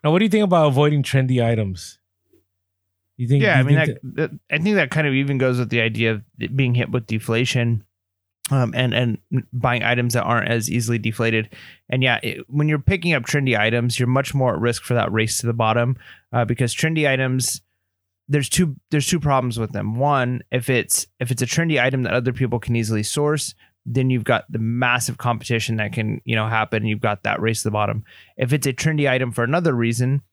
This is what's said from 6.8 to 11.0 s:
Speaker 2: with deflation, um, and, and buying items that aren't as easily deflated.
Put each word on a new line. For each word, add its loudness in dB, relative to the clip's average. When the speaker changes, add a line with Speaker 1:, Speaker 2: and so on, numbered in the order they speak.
Speaker 2:
with -2
deflation, 0
um, 2
and, 0
and 0
buying 0
items 0
that 2
aren't 0
as 0
easily 0
deflated. 0